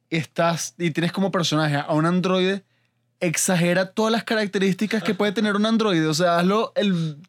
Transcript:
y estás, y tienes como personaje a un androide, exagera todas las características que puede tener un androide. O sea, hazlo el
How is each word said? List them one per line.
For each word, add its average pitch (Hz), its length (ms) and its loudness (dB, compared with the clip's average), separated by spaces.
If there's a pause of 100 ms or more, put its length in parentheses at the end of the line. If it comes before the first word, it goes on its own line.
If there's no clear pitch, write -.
y 160 80 -4
estás, 165 640 -2
y 170 140 -2
tienes 170 200 -2
como 190 180 -2
personaje 156 460 0
a 147 160 -4
un 156 140 2
androide, 185 580 0 (560)
exagera 175 720 0
todas 220 200 0
las 226 120 -2
características 208 800 0
que 202 120 -2
puede 208 180 0
tener 208 240 0
un 208 100 2
androide. 208 400 2
O 156 80 0
sea, 170 240 2
hazlo 196 360 2
el 170 420 -2 (120)